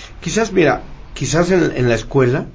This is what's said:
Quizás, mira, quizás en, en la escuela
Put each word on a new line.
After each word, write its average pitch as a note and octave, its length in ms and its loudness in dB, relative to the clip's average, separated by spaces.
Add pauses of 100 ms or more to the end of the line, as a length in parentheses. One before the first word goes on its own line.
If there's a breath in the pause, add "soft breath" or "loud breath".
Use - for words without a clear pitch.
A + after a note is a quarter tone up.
(220 loud breath)
Quizás, G3+ 280 -2
mira, E3+ 320 2 (300)
quizás E3 380 0
en, D#3+ 260 2
en B2 140 2
la A#2 40 2
escuela C3 600 0